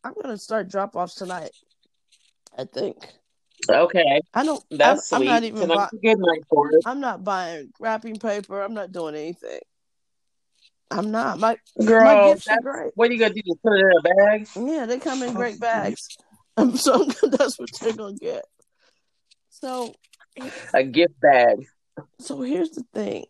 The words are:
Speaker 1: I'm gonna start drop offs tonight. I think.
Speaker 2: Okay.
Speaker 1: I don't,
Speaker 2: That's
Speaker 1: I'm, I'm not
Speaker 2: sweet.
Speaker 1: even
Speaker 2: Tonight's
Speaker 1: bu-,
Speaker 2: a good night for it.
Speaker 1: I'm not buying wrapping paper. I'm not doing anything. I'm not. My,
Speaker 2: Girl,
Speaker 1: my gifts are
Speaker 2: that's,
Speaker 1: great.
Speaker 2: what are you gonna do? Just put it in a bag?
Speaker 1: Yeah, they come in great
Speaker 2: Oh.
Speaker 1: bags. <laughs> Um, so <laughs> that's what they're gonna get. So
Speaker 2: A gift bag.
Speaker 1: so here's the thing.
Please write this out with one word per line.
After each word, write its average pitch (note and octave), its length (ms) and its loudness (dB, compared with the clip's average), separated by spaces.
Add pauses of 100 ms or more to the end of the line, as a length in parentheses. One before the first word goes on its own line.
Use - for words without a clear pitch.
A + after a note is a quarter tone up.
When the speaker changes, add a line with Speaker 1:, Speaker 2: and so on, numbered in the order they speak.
Speaker 1:
I'm D#4 180 -10
gonna A#3 160 -10
start G#3 320 -6
drop G3 240 -6
offs F3 220 -6
tonight. F3+ 340 -12 (1040)
I C3 80 -10
think. - 320 -8 (720)
Speaker 2:
Okay. E3 520 4 (120)
Speaker 1:
I B3+ 120 0
don't, D#4 260 -4
Speaker 2:
That's - 420 2
Speaker 1:
I'm, C4 100 2
I'm C4 40 2
not A#3 140 2
Speaker 2:
sweet. A3+ 80 -6
Speaker 1:
even G#3+ 200 -4
Speaker 2:
Tonight's G3+ 240 0
Speaker 1:
bu-, A3 60 -16
Speaker 2:
a - 20 -14
good A3 200 4
night E3 280 0
for D3 220 2
it. D#3+ 160 6
Speaker 1:
I'm C4 140 -6
not G#3 240 -6
buying F3 460 -6 (100)
wrapping A3 380 -6
paper. G3+ 440 -6
I'm G#3 120 -8
not F#3+ 180 -10
doing D#3+ 220 -8
anything. D3+ 460 -12 (1300)
I'm G#3 200 -6
not. A3 280 -4
My, A3 180 0 (260)
Speaker 2:
Girl, A3+ 220 6
Speaker 1:
my G#3 300 8
gifts F#3+ 140 -6
are A3 80 2
Speaker 2:
that's, A#3+ 80 -2
Speaker 1:
great. C4 320 -8
Speaker 2:
what A#3 120 2
are A#3+ 60 -2
you A3+ 40 -6
gonna G#3+ 140 2
do? G#3+ 140 -8
Just E3+ 160 -6
put A3 100 2
it G3 80 4
in F#3+ 180 6
a E3+ 160 2
bag? G#3 420 4
Speaker 1:
Yeah, C4 280 -4
they A#3+ 140 -4
come C4 240 -6
in B3 100 -6
great A#3 240 -6
Speaker 2:
Oh. - 40 -16
Speaker 1:
bags. A3 520 -4
<laughs> - 40 -20 (420)
Um, B3+ 180 2
so C4 280 2
<laughs> - 260 -2
that's B3+ 280 0
what A#3+ 120 -14 (100)
they're A3 140 -4
gonna G#3 200 -12
get. - 300 -10 (1040)
So B3+ 460 -10 (800)
Speaker 2:
A C3+ 100 4
gift D#3 340 0
bag. B2+ 460 4 (560)
Speaker 1:
so C#4 220 -10
here's D#4+ 300 -4
the D4 200 -14
thing. G3+ 380 -8